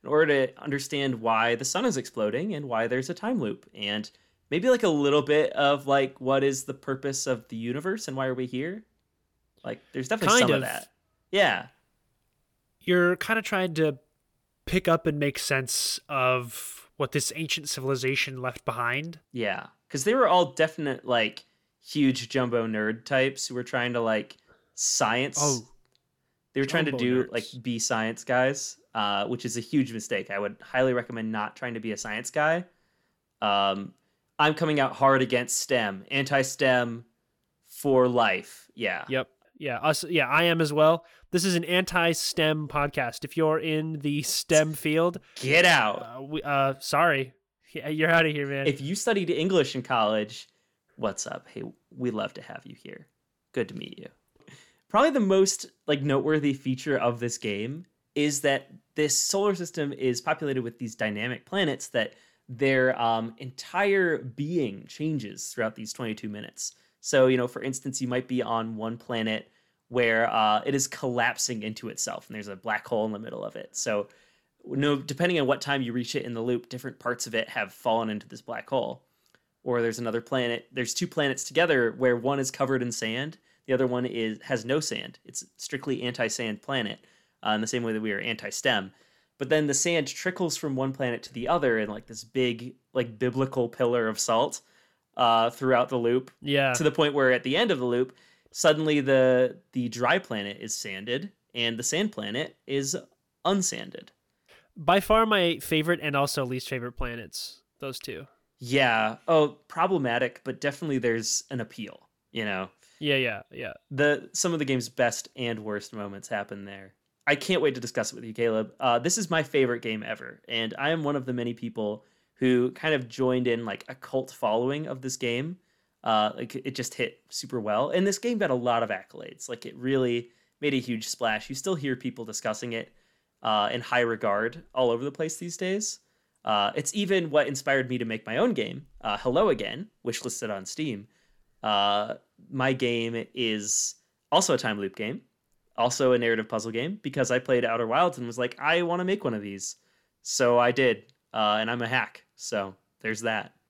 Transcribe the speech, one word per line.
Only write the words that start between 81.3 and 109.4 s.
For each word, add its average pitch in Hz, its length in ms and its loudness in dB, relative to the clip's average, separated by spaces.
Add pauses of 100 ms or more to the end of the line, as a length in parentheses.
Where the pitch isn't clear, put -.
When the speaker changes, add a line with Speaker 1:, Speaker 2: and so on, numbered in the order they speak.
Speaker 1:
together 135 540 2
where 123 200 4
one 135 220 0
is 131 120 -2
covered 131 300 0
in 120 100 -4
sand, 120 460 -6 (300)
the 131 60 2
other 127 140 2
one 123 180 0
is, 113 380 -4
has 117 220 -4
no 135 140 0
sand. - 440 -8
It's - 220 -12 (120)
strictly 131 460 -6
anti-sand 117 580 -4
planet, 120 440 -6 (400)
uh, 110 60 2
in 107 100 0
the 110 60 -4
same 120 160 -2
way 113 100 -2
that 110 80 -4
we 107 100 -2
are 101 80 -2
anti-stem. 107 720 -2 (460)
But 135 120 -4
then 151 180 4
the 139 60 0
sand 160 340 2
trickles 185 500 -4
from 139 180 -4
one 135 180 -2
planet 123 300 -2
to - 100 -20
the 120 140 -6
other 139 320 2
in, 107 100 -2
like, 107 180 -12
this 110 160 -16
big, 123 520 -2 (180)
like, 117 260 -2
biblical 127 500 0
pillar 120 380 2
of 110 120 -4
salt, - 420 0 (540)
uh, 117 360 4
throughout 127 380 2
the 131 80 -2
loop. 120 340 2 (100)
Speaker 2:
Yeah. 139 320 2
Speaker 1:
To 123 100 -2
the 151 80 6
point 147 220 2
where 135 180 4
at 123 120 2
the 131 120 0
end 220 160 2
of 151 80 2
the 123 60 -2
loop, 123 300 0 (360)
suddenly 156 480 4
the, 131 580 4 (160)
the 120 160 -2
dry 123 300 0
planet 101 400 -8
is - 160 -8
sanded 117 560 -8 (220)
and 117 240 -2
the 120 60 -8
sand 202 280 -2
planet 110 440 -6 (100)
is 139 300 -4 (500)
unsanded. 180 640 -2 (640)
Speaker 2:
By 170 240 4
far 220 260 4
my 180 340 2
favorite 160 420 0
and 147 140 -4
also 139 300 2
least 127 240 -6
favorite 123 240 -6
planets, 120 680 -10 (180)
those 135 200 -10
two. 117 260 -12 (340)
Speaker 1:
Yeah. 117 580 2 (100)
Oh, 156 300 4 (100)